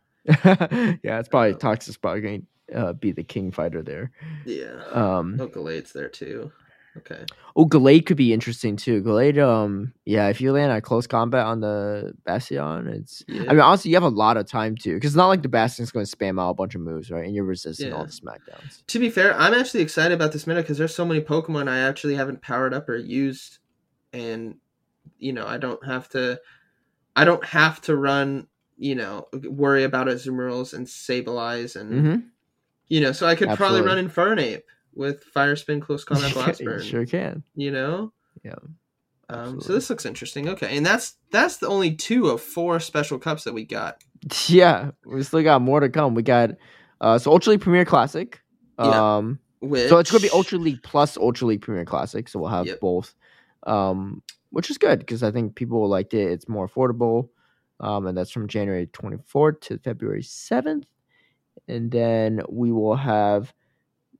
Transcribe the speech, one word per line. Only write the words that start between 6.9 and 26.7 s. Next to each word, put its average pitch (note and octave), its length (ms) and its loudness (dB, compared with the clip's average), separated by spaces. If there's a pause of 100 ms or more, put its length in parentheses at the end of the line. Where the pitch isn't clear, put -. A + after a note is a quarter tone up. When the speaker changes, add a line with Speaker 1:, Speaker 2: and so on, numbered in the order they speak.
Speaker 2:
Okay. - 280 -18 (300)
Speaker 1:
Oh, E3+ 120 8
Gallade D3 400 8
could E3+ 100 2
be B2 160 4
interesting A2+ 440 -2
too. A2 260 0
Gallade, B2 360 2
um, A2 540 2 (120)
yeah, G#2 240 2
if A2 120 -2
you C3 120 0
land C#3+ 200 2
a G#2+ 80 0
close A#2+ 260 -2
combat A#2+ 400 0
on A2+ 140 -2
the G#2 520 -4 (120)
Bastion, F2 640 -6
it's, - 400 -12
Speaker 2:
Yeah. - 140 -8
Speaker 1:
I - 100 0
mean, D3+ 80 8
honestly, E3+ 300 6
you E3 60 6
have F3+ 60 6
a E3 60 2
lot A2 280 2
of G#2 100 -4
time A2 300 -4
too, F#2+ 220 -4
'cause D3 120 -2
it's C#3+ 60 -2
not F3+ 120 6
like F#3+ 140 2
the C3+ 60 -4
Bastion's A2+ 440 0
gonna G#2+ 120 -4
spam F#2+ 360 -4
out F2+ 100 0
a F#2 40 -4
bunch F#2+ 200 -6
of F#2 60 -8
moves, E2 300 -10
right? E2 140 -6
And G2+ 100 -8
you're G2+ 100 -4
resisting F2+ 480 -8
all D2+ 80 -8
Speaker 2:
Yeah. - 60 -10
Speaker 1:
the - 60 -18
smackdowns. - 760 -20
Speaker 2:
To A#3 100 -4
be A#3+ 100 2
fair, G3 300 4
I'm F#3+ 160 4
actually B3 280 2
excited E3 320 2
about D#3 180 0
this D3+ 160 -10
meta E3 160 0
'cause D3 140 -4
there's D#3+ 160 -2
so F3 100 -4
many D#3+ 160 0
Pokemon D3+ 480 -2
I B2+ 100 0
actually C#3 380 0
haven't C3+ 260 -6
powered C3 320 -2
up D3+ 140 -8
or A#2 80 -4
used, C3 640 -6 (540)
and, A2+ 440 -10 (640)
you C3+ 140 -6
know, A2 140 -8
I A2+ 120 -6
don't C3 260 -8
have B2+ 260 -8
to, B2+ 300 -4 (760)